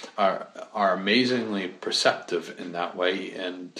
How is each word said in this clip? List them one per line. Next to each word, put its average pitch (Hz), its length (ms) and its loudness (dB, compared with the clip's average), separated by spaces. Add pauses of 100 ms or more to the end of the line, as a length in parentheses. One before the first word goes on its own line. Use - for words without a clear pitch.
(180)
are, 95 300 2 (260)
are 101 200 4
amazingly 107 760 2
perceptive - 880 0
in 90 140 -10
that 85 240 -4
way, 92 380 0
and 90 360 -8 (100)